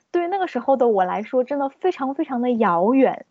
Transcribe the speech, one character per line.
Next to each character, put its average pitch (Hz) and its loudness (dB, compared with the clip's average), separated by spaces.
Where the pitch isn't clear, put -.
对 349 -2
于 - -6
那 392 -4
个 370 -2
时 - -6
候 269 2
的 247 2
我 190 2
来 180 -4
说， 254 -2
真 285 -6
的 269 -2
非 359 -2
常 269 -6
非 311 -4
常 247 -6
的 247 0
遥 208 2
远。 254 2